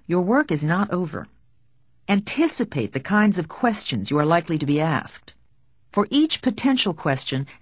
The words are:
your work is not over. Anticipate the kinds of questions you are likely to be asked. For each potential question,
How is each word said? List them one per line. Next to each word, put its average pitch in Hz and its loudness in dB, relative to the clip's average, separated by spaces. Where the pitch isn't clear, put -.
your 180 0
work 254 0
is 147 -2
not 185 0
over. 175 -4
Anticipate 202 0
the 131 -4
kinds 208 2
of 160 -4
questions - -2
you 147 2
are 147 4
likely 165 2
to 151 -2
be 147 2
asked. - -4
For 202 0
each 311 2
potential 247 0
question, 135 -4